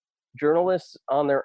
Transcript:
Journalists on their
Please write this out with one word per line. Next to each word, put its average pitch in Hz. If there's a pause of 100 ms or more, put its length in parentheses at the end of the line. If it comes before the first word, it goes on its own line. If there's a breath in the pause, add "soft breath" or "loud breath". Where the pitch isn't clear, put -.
(400)
Journalists 170 (140)
on 143
their 139